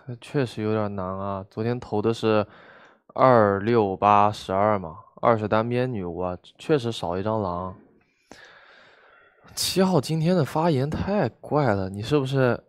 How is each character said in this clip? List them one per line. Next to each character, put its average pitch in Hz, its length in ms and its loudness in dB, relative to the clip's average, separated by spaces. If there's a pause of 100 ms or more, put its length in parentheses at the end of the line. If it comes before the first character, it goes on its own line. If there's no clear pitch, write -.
那 120 140 -10
确 143 220 -2
实 110 180 -6
有 107 100 0
点 104 240 -2
难 95 80 -6
啊。 95 460 -6
昨 110 120 -6
天 120 160 -2
投 107 220 -4
的 113 140 0
是 107 320 2 (680)
二、 110 460 6
六、 107 340 2
八、 104 380 4
十 95 220 -6
二 104 240 2
嘛， 85 180 -10 (240)
二 117 160 4
是 107 100 -4
单 110 220 0
边 123 240 -2
女 101 100 -6
巫 87 180 -8
啊， 90 140 -4 (220)
确 156 220 -2
实 117 120 -4
少 90 280 -4
一 98 40 -4
张 110 200 -2
狼。 92 340 -6 (1800)
七 - 280 -2
号 185 180 4
今 160 180 -2
天 165 160 2
的 170 80 2
发 160 280 0
言 139 180 0
太 190 400 -2
怪 135 460 0
了， 95 160 -4
你 101 120 -8
是 147 160 0
不 135 60 0
是？ 131 340 0 (100)